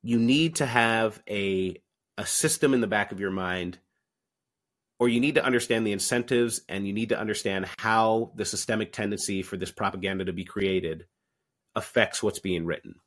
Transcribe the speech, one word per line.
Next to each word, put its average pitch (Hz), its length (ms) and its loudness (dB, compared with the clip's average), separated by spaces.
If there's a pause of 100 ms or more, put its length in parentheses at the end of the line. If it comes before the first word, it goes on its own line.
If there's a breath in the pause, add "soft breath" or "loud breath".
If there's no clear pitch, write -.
you 117 160 2
need 147 380 4
to 143 100 2
have 113 600 2
a, 95 520 0 (380)
a 104 80 -6
system 151 480 2
in 123 60 4
the 107 80 0
back 104 240 0
of 95 80 -10
your 98 100 -2
mind, 90 480 -4 (1200)
or 123 100 4
you 120 120 4
need 143 160 2
to - 80 4
understand 117 420 2
the 104 60 2
incentives, 120 760 0
and 98 200 -4
you 101 40 -4
need 110 180 -2
to 107 80 2
understand 98 500 -4 (100)
how 110 560 2
the 104 100 -4
systemic 110 480 -2
tendency 104 500 -4
for 98 140 -8
this 87 140 -6
propaganda 95 540 -4
to 92 80 -4
be 90 120 -8
created 90 600 -2 (680)
affects - 440 0
what's 104 200 -2
being 85 260 -2
written. 76 300 -8 (100)